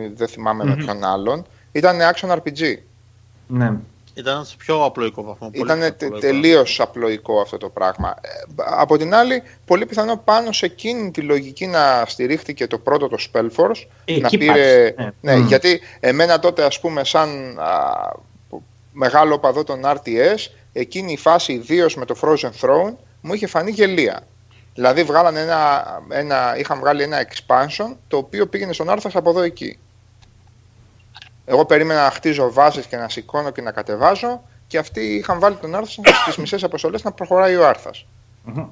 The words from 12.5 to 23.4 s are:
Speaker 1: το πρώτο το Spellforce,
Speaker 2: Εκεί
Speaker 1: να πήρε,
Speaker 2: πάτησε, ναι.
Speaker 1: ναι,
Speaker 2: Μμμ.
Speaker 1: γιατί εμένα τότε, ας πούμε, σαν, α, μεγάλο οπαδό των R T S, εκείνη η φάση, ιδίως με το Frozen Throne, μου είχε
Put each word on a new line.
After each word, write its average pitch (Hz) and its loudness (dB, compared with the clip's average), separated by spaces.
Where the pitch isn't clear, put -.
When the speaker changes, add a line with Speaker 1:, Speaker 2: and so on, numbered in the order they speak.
Speaker 1:
το 107 -6
πρώτο 143 0
το 113 -6
Spellforce, 147 0
Speaker 2:
Εκεί 160 -2
Speaker 1:
να 123 0
πήρε, - 2
Speaker 2:
πάτησε, 131 6
ναι. 110 -8
Speaker 1:
ναι, 139 2
Speaker 2:
Μμμ. 120 4
Speaker 1:
γιατί 170 4
εμένα 160 2
τότε, 170 2
ας 143 -2
πούμε, 156 -2
σαν, 139 -2
α, 82 -4
μεγάλο 147 4
οπαδό 147 0
των 135 -8
R 139 0
T - -10
S, - -10
εκείνη 170 -6
η 143 -6
φάση, 165 2
ιδίως 151 0
με 127 -10
το 117 -8
Frozen 143 0
Throne, 160 2
μου 165 -8
είχε 208 -4